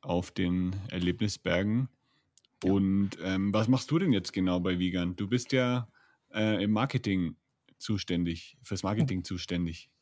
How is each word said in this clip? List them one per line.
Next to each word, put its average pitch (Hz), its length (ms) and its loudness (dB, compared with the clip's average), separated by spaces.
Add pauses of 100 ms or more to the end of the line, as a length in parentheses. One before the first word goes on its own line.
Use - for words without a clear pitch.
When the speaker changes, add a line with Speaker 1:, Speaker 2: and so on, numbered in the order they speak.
Speaker 1:
auf 87 280 -2
den 90 460 0 (140)
Erlebnisbergen. 98 960 0 (720)
Speaker 2:
Ja. 92 100 4
Speaker 1:
Und, 98 380 4 (120)
ähm, 95 320 -2
was 110 120 4
machst 127 240 2
du 151 80 2
denn 175 140 2
jetzt 98 200 0
genau 92 280 2
bei 90 180 0
Wiegand? 90 400 -2
Du 101 80 -4
bist 123 260 -2
ja, 123 360 0 (460)
äh, 107 280 2
im 107 100 2
Marketing 104 640 0 (420)
zuständig, 87 840 -4
fürs - 200 -6
Marketing 127 420 0
zuständig. 87 680 -6 (120)